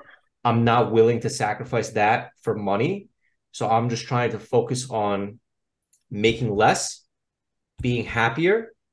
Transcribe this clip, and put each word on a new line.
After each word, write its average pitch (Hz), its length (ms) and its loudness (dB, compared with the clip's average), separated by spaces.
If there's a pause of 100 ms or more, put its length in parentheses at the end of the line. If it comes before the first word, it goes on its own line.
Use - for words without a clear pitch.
(440)
I'm 117 200 2
not 117 280 4
willing 117 280 4
to 113 100 -6
sacrifice 113 600 -4
that 107 420 0 (100)
for 110 120 -2
money. 107 540 -2 (440)
So - 160 -4
I'm 117 200 2
just 117 180 -4
trying 123 260 -2
to 107 60 -8
focus 123 520 -2
on 104 500 -4 (680)
making 110 440 0
less, 120 500 0 (760)
being 120 240 -2
happier, 156 680 0 (180)